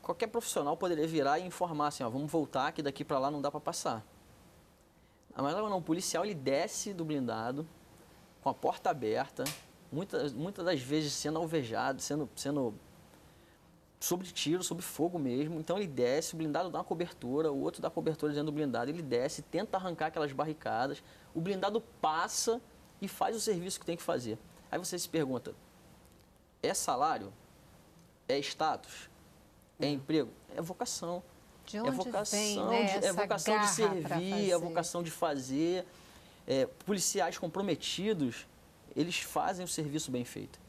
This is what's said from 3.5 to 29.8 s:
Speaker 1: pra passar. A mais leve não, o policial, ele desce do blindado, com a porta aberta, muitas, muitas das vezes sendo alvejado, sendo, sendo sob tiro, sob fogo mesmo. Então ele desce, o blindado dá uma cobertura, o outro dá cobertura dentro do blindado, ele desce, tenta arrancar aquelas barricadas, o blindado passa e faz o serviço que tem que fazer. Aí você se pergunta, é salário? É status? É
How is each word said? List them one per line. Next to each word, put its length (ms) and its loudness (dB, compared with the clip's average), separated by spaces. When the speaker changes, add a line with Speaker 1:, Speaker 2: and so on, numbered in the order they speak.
Speaker 1:
pra 80 -6
passar. 440 -2
A 60 -4
mais 140 0
leve 140 -2
não, 80 0
o 40 0
policial, 440 0
ele 80 -2
desce 600 0
do 120 -4
blindado, 640 -2
com 80 2
a 40 0
porta 360 0
aberta, 540 0
muitas, 420 -2
muitas 320 -4
das 160 2
vezes 320 0
sendo 260 -2
alvejado, 600 0
sendo, 340 -2
sendo 380 0
sob 260 -2
tiro, 380 0
sob 180 -4
fogo 380 0
mesmo. 400 0
Então 180 0
ele 100 -2
desce, 460 2
o 40 -8
blindado 320 0
dá 100 -4
uma 40 -4
cobertura, 680 0
o 100 0
outro 200 -2
dá 80 -2
cobertura 420 0
dentro 160 0
do 40 -2
blindado, 380 0
ele 120 -4
desce, 400 0
tenta 360 -2
arrancar 300 -2
aquelas 240 0
barricadas, 720 -2
o 80 -2
blindado 400 2
passa 600 2
e 60 -4
faz 280 0
o 40 -2
serviço 400 0
que 60 -14
tem 120 0
que 60 -12
fazer. 340 0
Aí 80 0
você 180 -4
se 100 -4
pergunta, 460 0
é 120 0
salário? 580 0
É 120 2
status? 720 -4
É 80 0